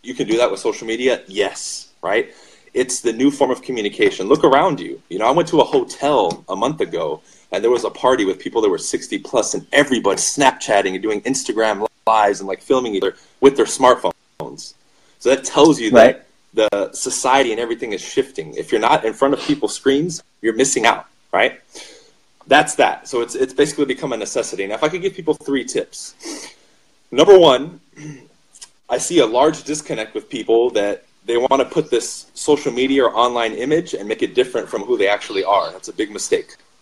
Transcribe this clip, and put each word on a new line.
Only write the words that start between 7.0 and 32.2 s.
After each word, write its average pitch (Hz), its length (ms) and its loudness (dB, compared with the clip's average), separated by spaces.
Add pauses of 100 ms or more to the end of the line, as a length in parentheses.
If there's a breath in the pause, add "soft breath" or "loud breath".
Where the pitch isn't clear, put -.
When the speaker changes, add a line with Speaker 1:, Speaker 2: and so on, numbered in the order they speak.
Speaker 1:
and 98 100 -4
there 117 80 2
was 120 140 0
a 101 60 -4
party 127 340 0
with 92 160 -4
people 113 220 -4
that 107 60 2
were 87 100 0
sixty - 380 -8
plus, - 380 -4
and 92 160 -8
everybody 131 460 2
Snapchatting 104 760 0
and 95 60 -6
doing 104 200 -4
Instagram 110 680 -4 (220)
lives 104 320 2
and, 98 80 -10
like, 92 120 -8
filming 123 360 -2
either 95 180 -2 (260 soft breath)
with 135 140 8
their 113 120 2
smartphones. - 1080 -2 (460)
So 117 100 0
that 135 140 2
tells 147 360 4
you 110 120 -2
Speaker 2:
Right. 120 280 8 (320)
Speaker 1:
that 110 200 2
the 101 200 -4
society 131 600 0
and 110 80 -4
everything 117 320 -6
is 92 80 -6
shifting. 80 560 -6
If - 160 -6
you're 107 80 2
not 123 240 2
in 110 80 -2
front 139 220 2
of 123 60 -6
people's - 360 -2
screens, 151 440 -2 (220)
you're 110 120 0
missing 120 300 0
out, - 220 0 (260)
right? - 280 0 (880 soft breath)
That's 147 260 4
that. - 320 0
So 123 140 -4
it's, 117 160 -8
it's 131 180 -2
basically 147 300 0
become 131 280 -6
a 113 40 -4
necessity. 104 500 -6
Now, 101 80 -6
if 110 80 -4
I - 60 0
could 170 140 -6
give 190 120 -6
people 160 200 -4
three 139 300 -6
tips. - 500 -10 (1000 loud breath)
Number 175 260 8
one, 156 420 4 (160)
<clears throat> - 920 -20
I 123 80 0
see 170 220 2
a 123 60 6
large 135 360 2
disconnect 143 520 -8
with 107 140 -10
people 117 420 2
that 101 340 -2 (220)
they 117 120 0
want 131 200 2
to 131 60 0
put - 260 -4
this - 440 -4